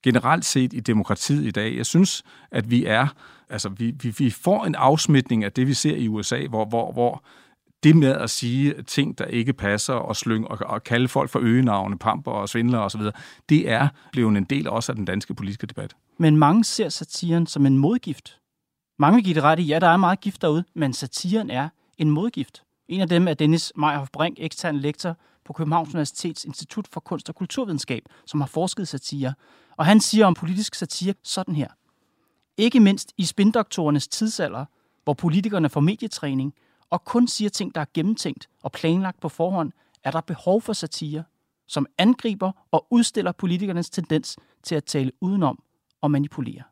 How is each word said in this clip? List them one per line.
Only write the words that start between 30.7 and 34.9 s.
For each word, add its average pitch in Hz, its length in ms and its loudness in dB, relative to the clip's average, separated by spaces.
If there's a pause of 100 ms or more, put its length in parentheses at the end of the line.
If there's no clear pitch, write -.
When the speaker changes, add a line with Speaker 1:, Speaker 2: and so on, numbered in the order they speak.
Speaker 2:
satire 185 380 -6 (100)
sådan 185 320 -6
her. 143 120 -2 (920)
"Ikke 233 220 4
mindst 202 380 4
i 185 80 -2
spindoktorernes 190 840 2
tidsalder, 151 580 -4 (380)